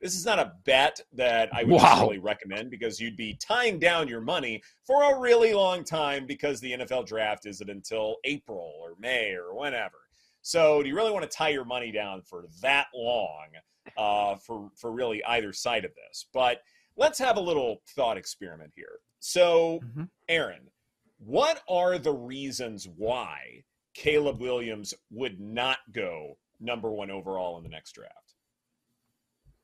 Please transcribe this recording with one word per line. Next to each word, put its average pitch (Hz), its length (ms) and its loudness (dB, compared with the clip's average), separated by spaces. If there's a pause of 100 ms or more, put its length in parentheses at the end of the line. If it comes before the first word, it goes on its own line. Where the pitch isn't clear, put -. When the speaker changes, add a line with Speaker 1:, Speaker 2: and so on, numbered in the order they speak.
Speaker 1:
this 180 120 -4
is 180 120 -6
not 208 140 2
a 107 120 0 (140)
bet 135 340 4 (140)
that 117 420 2
I 120 80 0
would 117 80 4
Speaker 2:
Wow. 175 120 10
Speaker 1:
necessarily 110 360 8
recommend 104 500 -6
because 107 300 -6
you'd 113 160 -8
be 107 200 -8
tying 226 440 0
down 165 300 4
your 117 100 -8
money 120 420 -2 (240)
for 285 180 4
a 277 180 6
really 233 320 6
long 185 320 2
time 143 400 -2
because 139 340 -4
the 123 140 -6
N 123 80 -6
F 107 100 -8
L 117 120 0
Draft 104 420 -2
isn't 98 240 -12
until 110 560 -4
April 101 560 -8
or 85 180 -16
May 117 320 -2
or 90 240 -8
whenever. 117 440 -6 (420)
So 151 420 4
do 135 60 -6
you 143 80 -4
really 220 140 0
wanna 175 160 -4
tie 156 200 -2
your 139 160 0
money 120 300 -6
down 98 300 -6
for 87 200 -16 (180)
that 139 320 2
long, 104 540 -2 (500)
uh, 104 380 2
for, 101 400 -12
for 117 160 -8
really 113 320 -4
either 113 300 -2
side 110 320 -2
of - 100 -14
this? - 380 -18
But - 280 2 (360)
let's 294 220 2
have 247 180 2
a 196 40 0
little 139 420 0 (120)
thought 117 220 0
experiment 80 580 -14
here. - 240 -18 (220)
So, 170 640 4
Speaker 2:
Mm-hmm. 135 180 -10 (240)
Speaker 1:
Aaron, 139 420 -4 (520)
what 160 460 0
are 180 300 2
the 151 160 0
reasons 123 800 -10
why 85 720 -6 (280)
Caleb 147 460 0
Williams 117 540 -6 (180)
would 110 260 -6
not 117 420 -4 (120)
go 82 460 -8 (240)
number 113 300 -6
one 101 200 -8
overall 92 460 -6
in 85 60 -18
the 80 60 -16
next 80 220 -18
draft? - 440 -20 (1300)